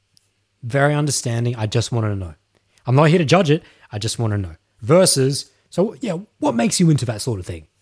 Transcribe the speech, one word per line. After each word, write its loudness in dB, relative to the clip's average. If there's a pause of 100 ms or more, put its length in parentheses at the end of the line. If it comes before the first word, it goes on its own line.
(640)
Very 0
understanding. -2
"I -4
just -2
wanna -2
know. -8 (520)
I'm 0
not 6
here 4
to 0
judge 2
it. 0 (280)
I -8
just -6
wanna -2
know." -6 (260)
Versus, 2 (180)
"So, -2
yeah, -4 (220)
what 0
makes 0
you 6
into 2
that -6
sort -6
of -12
thing?" -14 (140)